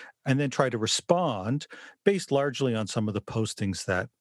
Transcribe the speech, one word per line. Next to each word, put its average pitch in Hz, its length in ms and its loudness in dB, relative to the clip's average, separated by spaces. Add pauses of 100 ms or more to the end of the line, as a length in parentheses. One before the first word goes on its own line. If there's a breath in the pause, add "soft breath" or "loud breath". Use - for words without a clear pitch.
(260 loud breath)
and 135 120 4
then 143 120 0
try 135 180 2
to 113 100 -2
respond 127 880 0 (380 loud breath)
based 202 260 2
largely 139 440 2
on 110 140 -2
some 107 200 -2
of 101 60 -2
the 101 80 -4
postings 104 640 -4
that 92 240 -2 (100)